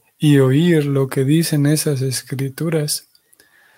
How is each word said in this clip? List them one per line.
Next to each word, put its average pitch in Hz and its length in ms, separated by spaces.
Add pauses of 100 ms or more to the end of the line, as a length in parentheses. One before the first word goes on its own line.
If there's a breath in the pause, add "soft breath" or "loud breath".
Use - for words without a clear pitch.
(180)
y 147 220
oír 151 440
lo 139 240
que 135 160
dicen 151 440
esas 151 340
escrituras, 139 1040 (720 soft breath)